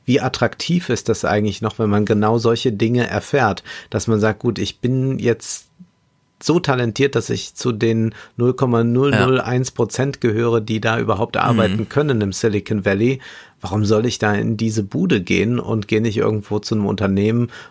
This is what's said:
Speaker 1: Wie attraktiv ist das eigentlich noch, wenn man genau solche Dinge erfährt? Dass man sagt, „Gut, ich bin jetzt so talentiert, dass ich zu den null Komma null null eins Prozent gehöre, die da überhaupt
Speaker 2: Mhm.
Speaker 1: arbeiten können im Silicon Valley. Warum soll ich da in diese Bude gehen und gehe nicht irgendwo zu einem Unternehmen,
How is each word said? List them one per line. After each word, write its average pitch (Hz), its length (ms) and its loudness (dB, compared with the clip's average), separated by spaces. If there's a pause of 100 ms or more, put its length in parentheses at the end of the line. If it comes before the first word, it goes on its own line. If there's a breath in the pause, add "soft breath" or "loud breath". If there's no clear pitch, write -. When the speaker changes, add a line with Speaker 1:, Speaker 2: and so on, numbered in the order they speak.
Speaker 1:
Wie 127 160 2
attraktiv - 680 -2
ist 117 200 -2
das 107 160 0
eigentlich 101 360 0
noch, 110 180 -4
wenn 110 120 2
man 104 140 4
genau 107 340 2
solche 117 340 2
Dinge 117 340 0
erfährt? 107 560 -2 (280 loud breath)
Dass - 160 -4
man 110 140 2
sagt, 107 200 0
„Gut, 110 180 -2
ich - 220 -6
bin 131 380 -2
jetzt - 500 -4 (760)
so 160 160 2
talentiert, 131 560 0
dass 120 160 -2
ich - 240 -8
zu - 160 -4
den 113 460 0 (200 loud breath)
null 123 180 2
Komma 120 280 2
null 127 300 2
null 123 280 4
eins 127 300 -2
Prozent 131 500 -2
gehöre, 117 400 2
die 110 200 -2
da 113 180 0
überhaupt 107 380 -2
Speaker 2:
Mhm. - 40 0
Speaker 1:
arbeiten 110 480 2
können 139 320 0
im 98 120 0
Silicon 104 520 -2
Valley. 117 360 2 (400 loud breath)
Warum 104 240 -2
soll 110 220 2
ich 113 120 -4
da 107 160 0
in 110 220 -2
diese 110 260 0
Bude 143 380 0
gehen 98 400 0
und 110 260 -4
gehe 107 140 2
nicht 110 160 -2
irgendwo 107 420 0
zu - 160 -6
einem 104 120 0
Unternehmen, 104 640 0 (180 loud breath)